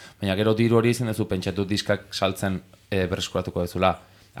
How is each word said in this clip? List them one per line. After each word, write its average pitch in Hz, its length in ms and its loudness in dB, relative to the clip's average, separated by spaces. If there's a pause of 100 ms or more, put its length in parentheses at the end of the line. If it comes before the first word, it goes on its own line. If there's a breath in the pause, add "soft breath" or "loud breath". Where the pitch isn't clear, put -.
(200 loud breath)
Baina 98 160 0
gero 107 180 4
diru 113 220 4
hori 113 140 4
ezin 117 160 0
duzu 110 220 -2
pentsatu 95 360 -2
diskak 101 480 -2
saltzen, 95 480 -2 (300)
eh, 95 160 0
berreskuratuko - 560 -4
duzula. 90 300 2 (480 soft breath)